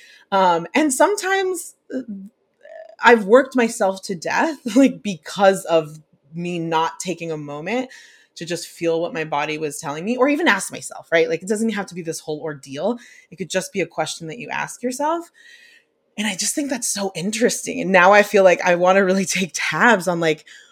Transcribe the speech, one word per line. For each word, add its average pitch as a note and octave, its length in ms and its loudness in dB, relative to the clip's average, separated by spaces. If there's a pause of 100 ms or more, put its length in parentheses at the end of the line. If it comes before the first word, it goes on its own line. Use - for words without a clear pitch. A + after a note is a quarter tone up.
(320)
Um, F3 440 2
and D4 180 2
sometimes, F#4+ 800 0 (180)
uh, C4 80 -6 (1000)
I've A3+ 240 6
worked C4 300 4
myself A3 480 0
to G3 120 -8
death, E3+ 500 -2
<laughs> G#3+ 100 -2
like, C4 280 4
because F#3+ 640 2
of D#3 340 0 (340)
me F3 260 -6
not E3 400 -2
taking E3+ 320 -8
a D3+ 60 -8
moment E3 520 -8 (460)
to F3+ 100 -12
just E3 220 -8
feel E3 340 -2
what E3+ 120 -6
my D#3+ 100 -6
body D3+ 340 -4
was D3+ 220 -8
telling D#3 260 -8
me A#3+ 120 -2
or C4 120 2
even D4 180 0
ask G3 240 0
myself, - 400 -14
right? E3 180 4
Like, E3 120 -4
it F#3 80 -14
doesn't A3+ 200 -2
have G3+ 180 -6
to E3 80 -16
be F3 80 -10
this D#3+ 160 -8
whole D3+ 220 -10
ordeal. D3 580 -6 (320)
It E3+ 60 -20
could F3+ 120 -10
just F#3 240 -4
be G3 80 -2
a D#3+ 60 -2
question D#3+ 400 -8
that D#3 100 -12
you C#3+ 120 -14
ask D3 340 -8
yourself. D4+ 480 -4 (840)
And G#3+ 100 -4
I F#3+ 80 -4
just - 200 -4
think C#4+ 140 -4
that's - 180 -6
so G3+ 280 -4
interesting. F3+ 680 -2
And F3 100 -2
now F#3 200 8
I G#3 120 8
feel G3+ 200 4
like F3 180 6
I F3+ 140 2
wanna F#3+ 300 4
really F#3+ 200 2
take F#3 280 -4
tabs F#3 540 2
on, F3 120 0
like, D#3+ 260 0 (260)